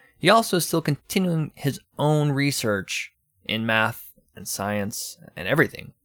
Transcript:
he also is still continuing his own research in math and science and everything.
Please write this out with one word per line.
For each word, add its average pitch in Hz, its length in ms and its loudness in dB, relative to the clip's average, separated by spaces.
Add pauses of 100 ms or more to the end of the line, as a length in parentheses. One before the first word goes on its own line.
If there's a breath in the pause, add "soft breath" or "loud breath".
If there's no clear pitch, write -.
(180 soft breath)
he 165 120 2
also 220 280 4
is 160 80 -2
still 165 160 0
continuing 165 720 0
his 135 240 -4 (180)
own 151 320 4
research 131 840 -2 (320)
in 113 220 -2
math 110 440 0 (260)
and 95 100 -12
science 104 720 -4 (180)
and 90 120 -6
everything. 135 440 0 (120)